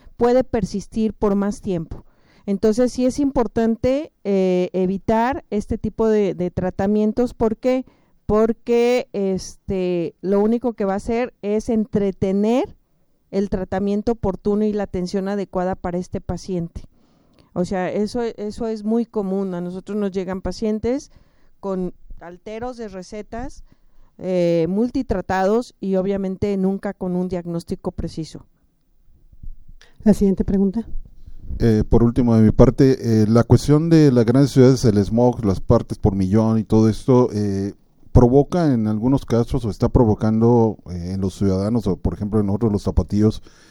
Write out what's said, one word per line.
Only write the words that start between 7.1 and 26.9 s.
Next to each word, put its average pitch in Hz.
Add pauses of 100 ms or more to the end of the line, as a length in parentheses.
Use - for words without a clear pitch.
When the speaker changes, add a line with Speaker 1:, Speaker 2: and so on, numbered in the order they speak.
Speaker 1:
¿Por 220
qué? 254 (400)
Porque, 233
este, 185
lo 202
único 226
que 214
va 196
a 196
hacer 233
es 208
entretener 208 (540)
el 202
tratamiento 202
oportuno 208
y 208
la 202
atención 190
adecuada 190
para 180
este 185
paciente. 175 (680)
O 180
sea, 180
eso, 214
eso 220
es 220
muy 226
común. 196
A 175
nosotros 185
nos 202
llegan 190
pacientes 220 (480)
con 185 (260)
alteros 220
de 226
recetas, 214 (540)
eh, 175
multitratados 208
y 196
obviamente 196
nunca 196